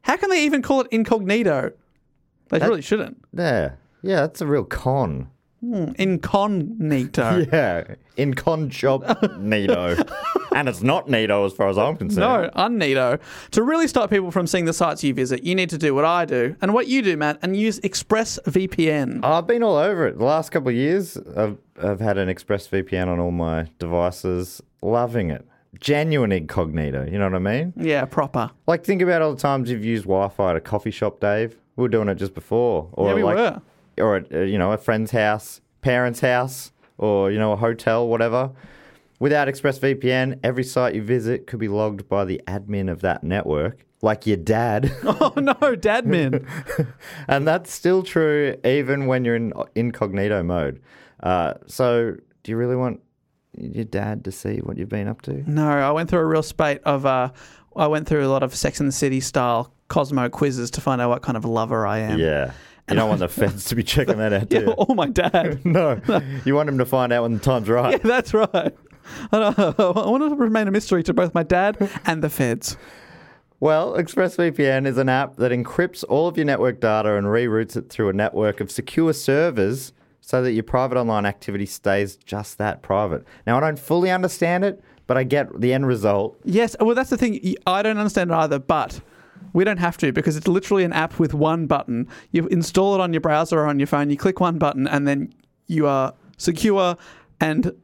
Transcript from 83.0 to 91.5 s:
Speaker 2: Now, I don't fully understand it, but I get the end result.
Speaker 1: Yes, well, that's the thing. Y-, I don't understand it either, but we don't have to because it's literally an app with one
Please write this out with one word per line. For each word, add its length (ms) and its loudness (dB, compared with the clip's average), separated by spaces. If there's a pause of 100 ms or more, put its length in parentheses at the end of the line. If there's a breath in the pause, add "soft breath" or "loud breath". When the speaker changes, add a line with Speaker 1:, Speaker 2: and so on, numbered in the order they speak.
Speaker 2:
Now, 100 2
I 40 2
don't 180 0
fully 320 0
understand 540 0
it, 180 -4 (240 soft breath)
but 100 0
I 80 2
get 340 0
the 140 2
end 140 2
result. 580 2
Speaker 1:
Yes, 340 0
well, 160 4
that's 140 0
the 80 0
thing. 260 0
Y-, 120 -2 (120)
I 140 2
don't 160 0
understand 340 0
it 40 2
either, 240 2
but 420 -2 (540 loud breath)
we 100 4
don't 140 0
have 200 0
to 140 0
because 240 0
it's 120 -2
literally 360 2
an 80 0
app 260 -2
with 140 2
one 340 2